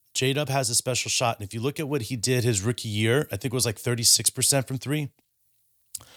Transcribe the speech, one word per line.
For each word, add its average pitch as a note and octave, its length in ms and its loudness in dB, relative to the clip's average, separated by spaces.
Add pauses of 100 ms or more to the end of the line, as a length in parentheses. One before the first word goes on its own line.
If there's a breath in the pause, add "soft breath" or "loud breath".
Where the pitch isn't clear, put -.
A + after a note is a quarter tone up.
(160)
J-Dub C3+ 340 0
has C3+ 220 0
a A#2+ 40 2
special B2 340 0
shot. A#2 300 0
And G2+ 80 -10
if - 60 -14
you A2+ 80 -6
look C#3 180 -4
at D3+ 80 -4
what C#3 140 -2
he A#2+ 140 -6
did B2 280 2
his A2+ 180 2
rookie A#2 280 -2
year, A2+ 420 2
I A2 60 -4
think - 80 -6
it B2 80 -4
was, B2 120 0
like, A2+ 120 -2
thirty-six A#2+ 540 2
percent C3+ 360 2
from C3+ 100 -4
three. C#3+ 320 -4 (1080 loud breath)